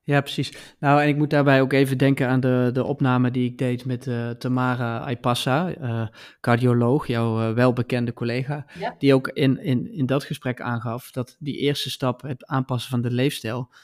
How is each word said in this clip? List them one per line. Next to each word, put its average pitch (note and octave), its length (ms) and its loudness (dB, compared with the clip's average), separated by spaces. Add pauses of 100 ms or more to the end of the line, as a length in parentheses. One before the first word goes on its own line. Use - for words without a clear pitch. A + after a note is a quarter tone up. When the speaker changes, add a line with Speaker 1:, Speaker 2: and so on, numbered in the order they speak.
Speaker 1:
Ja, C#3+ 180 2
precies. - 580 -8
Nou, C#3+ 240 4
en D3 60 2
ik C#3+ 80 2
moet D3 140 0
daarbij C#3 300 4
ook C3+ 120 2
even C3+ 260 2
denken C3+ 300 2
aan C3 120 2
de, B2 320 2
de B2+ 120 0
opname B2+ 460 2
die B2 200 0
ik B2 80 -12
deed B2 260 -2
met, B2+ 220 -6
eh, A#2+ 240 -4
Tamara B2 680 -2
Aipassa, C3 760 -2
eh, A2+ 320 -4 (340)
cardioloog, A#2+ 640 2
jouw, A#2 340 0
eh, A2+ 140 0
welbekende A#2+ 580 2
collega, B2+ 540 -6 (120)
Speaker 2:
Ja. A3 200 -6
Speaker 1:
die C#3 160 6
ook C3 140 2
in, C3+ 340 2
in, B2+ 300 -2
in D3+ 140 -2
dat C3 180 0
gesprek - 360 -6
aangaf A#2+ 500 -6
dat - 280 -8
die C#3 200 -8
eerste C#3 320 -2
stap, B2+ 320 -4
het C3+ 240 -10
aanpassen C3 440 -4
van B2 120 0
de A#2+ 80 -2
leefstijl, B2 600 -2 (140)